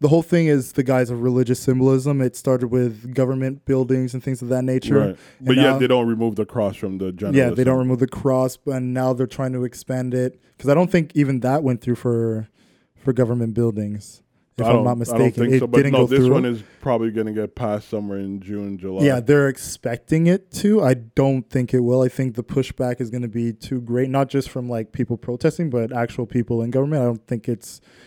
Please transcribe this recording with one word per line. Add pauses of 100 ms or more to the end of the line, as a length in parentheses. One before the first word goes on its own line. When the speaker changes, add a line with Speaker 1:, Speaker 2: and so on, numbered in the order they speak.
Speaker 1:
the
whole
thing
is
the
guise
of
religious
symbolism.
It
started
with
government
buildings
and
things
of
that
nature.
Speaker 2:
Right. (320)
Speaker 1:
And
Speaker 2:
But
yet
Speaker 1:
now
Speaker 2:
they
don't
remove
the
cross
from
the
general
Speaker 1:
Yeah,
they
don't
Speaker 2:
assembly.
Speaker 1:
remove
the
cross,
but
now
they're
trying
to
expand
it, (220)
'cause
I
don't
think
even
that
went
through
for, (480)
for
government
buildings, (360)
if
Speaker 2:
I
Speaker 1:
I'm
Speaker 2:
don't,
Speaker 1:
not
Speaker 2:
I
don't
Speaker 1:
mistaken.
Speaker 2:
think
Speaker 1:
It
Speaker 2:
so,
but
Speaker 1:
didn't
Speaker 2:
no,
Speaker 1:
go
Speaker 2:
this
Speaker 1:
through.
Speaker 2:
one
is (200)
probably
gonna
get
passed
somewhere
in
June,
July.
Speaker 1:
Yeah,
they're
expecting
it
to.
I
don't
think
it
will.
I
think
the
pushback
is
gonna
be
too
great,
not
just
from,
like,
people
protesting,
but
actual
people
in
government.
I
don't
think
it's (280)